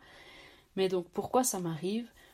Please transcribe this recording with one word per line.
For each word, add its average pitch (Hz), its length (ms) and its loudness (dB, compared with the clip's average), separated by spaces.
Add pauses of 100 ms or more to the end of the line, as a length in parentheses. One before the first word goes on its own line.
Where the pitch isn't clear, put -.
(760)
Mais 190 140 2
donc, 180 200 -2
pourquoi 226 340 2
ça 214 160 0
m'arrive ? 180 500 -2 (240)